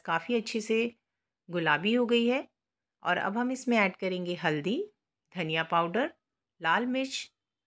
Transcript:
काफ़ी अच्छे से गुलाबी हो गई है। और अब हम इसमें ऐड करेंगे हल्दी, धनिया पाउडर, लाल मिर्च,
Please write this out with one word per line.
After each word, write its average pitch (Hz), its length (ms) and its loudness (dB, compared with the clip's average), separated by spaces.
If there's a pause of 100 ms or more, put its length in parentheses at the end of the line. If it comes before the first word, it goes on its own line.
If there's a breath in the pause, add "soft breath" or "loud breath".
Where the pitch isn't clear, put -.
काफ़ी 165 300 0
अच्छे 226 260 -2
से 226 300 0 (580)
गुलाबी 165 440 2
हो 247 120 4
गई 233 220 4
है। 262 200 0 (560)
और 175 160 0
अब 202 180 -2
हम 247 140 0
इसमें 254 260 0
ऐड 196 200 4
करेंगे 180 380 -4
हल्दी, 165 480 0 (520)
धनिया 160 300 -2
पाउडर, 175 460 0 (500)
लाल 175 260 2
मिर्च, 262 420 -4 (380)